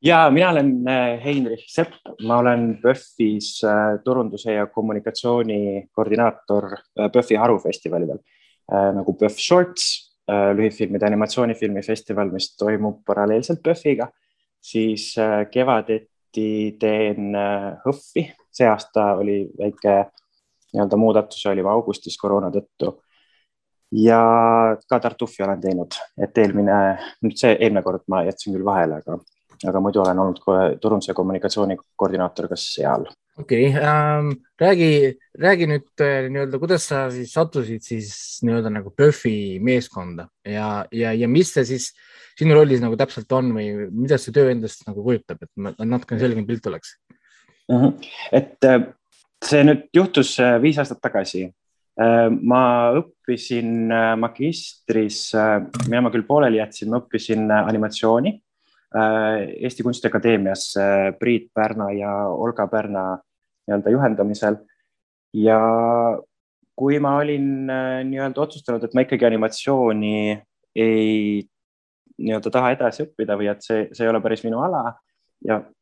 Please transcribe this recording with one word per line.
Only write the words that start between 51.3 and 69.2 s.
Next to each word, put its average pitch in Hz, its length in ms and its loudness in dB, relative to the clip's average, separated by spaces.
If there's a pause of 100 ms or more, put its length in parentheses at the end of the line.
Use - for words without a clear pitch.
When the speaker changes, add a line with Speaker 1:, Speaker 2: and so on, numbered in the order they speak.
Speaker 1:
Äh, 117 320 4
ma 120 640 2
õppisin, 117 960 -4
äh, 113 280 2
magistris, 117 1160 -4
äh, 107 260 2 (260)
mina 120 140 0
ma 120 100 0
küll 113 160 -2
pooleli 139 300 4
jätsin, 107 320 -6
ma 120 120 -2
õppisin, 110 500 -4
äh, 107 160 2
animatsiooni, 110 640 0 (640)
äh, 110 480 0 (240)
Eesti 123 160 -8
Kunstiakadeemias, 110 800 0 (160)
äh, 98 400 2
Priit 120 340 0
Pärna 110 380 -2
ja 101 220 -4 (180)
Olga 110 360 -4
Pärna 104 360 -4 (640)
nii-öelda 104 240 0
juhendamisel. 107 640 0 (760)
Ja 110 260 4 (1160)
kui 139 240 0
ma 143 200 0
olin, 139 500 -2
äh, 131 380 -4
nii-öelda 135 400 -4
otsustanud, 120 360 -6
et 117 120 -6
ma 127 80 4
ikkagi 123 240 2